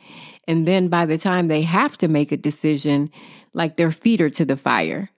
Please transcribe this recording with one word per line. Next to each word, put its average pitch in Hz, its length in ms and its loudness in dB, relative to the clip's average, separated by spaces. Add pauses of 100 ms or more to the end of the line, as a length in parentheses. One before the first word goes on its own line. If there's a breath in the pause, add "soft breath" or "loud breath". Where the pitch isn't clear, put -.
(480 loud breath)
And 165 200 0
then 185 220 2
by 170 160 2
the 160 120 -2
time 180 300 0
they 156 160 0
have 196 340 -2
to 180 100 0
make 147 240 0
a 143 60 -4
decision, 147 720 -2 (440 loud breath)
like, 165 240 -2
their 165 140 2
feet 220 300 2
are 151 80 2
to 151 160 -2
the 135 120 -2
fire 110 600 -2